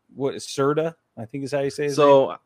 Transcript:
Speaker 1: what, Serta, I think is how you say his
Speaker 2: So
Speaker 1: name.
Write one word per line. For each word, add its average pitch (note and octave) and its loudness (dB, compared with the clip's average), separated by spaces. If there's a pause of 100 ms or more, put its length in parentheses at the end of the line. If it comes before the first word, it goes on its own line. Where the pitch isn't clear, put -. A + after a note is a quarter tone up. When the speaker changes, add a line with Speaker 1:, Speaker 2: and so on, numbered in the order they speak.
(140)
Speaker 1:
what, B2+ -6
Serta, D3+ -2 (220)
I C3+ -12
think C#3 -10
is B2+ -8
how C#3+ -2
you C#3 -4
say D3 -8
his C#3+ -4
Speaker 2:
So C#3 6
Speaker 1:
name. D#2+ -10